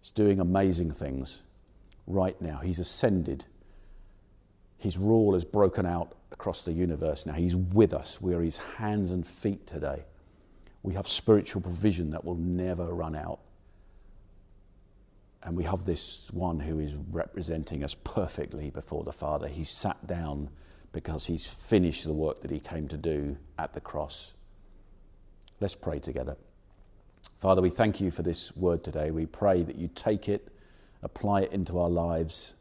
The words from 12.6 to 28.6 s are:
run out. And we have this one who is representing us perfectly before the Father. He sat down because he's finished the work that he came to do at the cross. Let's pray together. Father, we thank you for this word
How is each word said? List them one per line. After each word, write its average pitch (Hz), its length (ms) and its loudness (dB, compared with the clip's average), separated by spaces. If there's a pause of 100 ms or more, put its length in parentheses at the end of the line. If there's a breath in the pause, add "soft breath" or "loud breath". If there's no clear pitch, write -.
run 80 220 -4
out. 76 240 -6 (2000 soft breath)
And 85 140 -6
we 90 80 0
have 90 220 -2
this - 440 -4
one 87 300 -2
who 78 220 -2
is 73 120 -4 (160)
representing 80 760 -4
us - 180 -6
perfectly - 680 -4
before - 360 -8
the - 80 -8
Father. 73 340 -4
He 78 160 -6
sat - 420 -6
down 73 440 -4 (420 loud breath)
because 78 340 -6
he's 82 220 -4
finished 90 560 2
the 78 100 -2
work 76 280 -2
that 76 100 -6
he 76 80 -4
came 78 280 -6
to 78 100 -8
do 73 380 -2 (220)
at 78 160 -6
the 73 80 -10
cross. - 520 -8 (1300)
Let's 101 140 -2
pray 76 240 -4
together. 67 400 -6 (1000)
Father, 95 240 8
we 87 80 6
thank 107 280 2
you 92 120 2
for 90 100 -6
this 85 340 -4
word 85 280 2